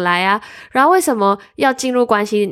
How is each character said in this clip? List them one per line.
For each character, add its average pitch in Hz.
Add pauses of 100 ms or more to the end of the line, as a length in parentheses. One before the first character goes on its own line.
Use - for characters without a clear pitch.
来 175
啊， 202 (300)
然 254
后 302
为 370
什 311
么 202 (180)
要 269
进 254
入 247
关 214
系， 208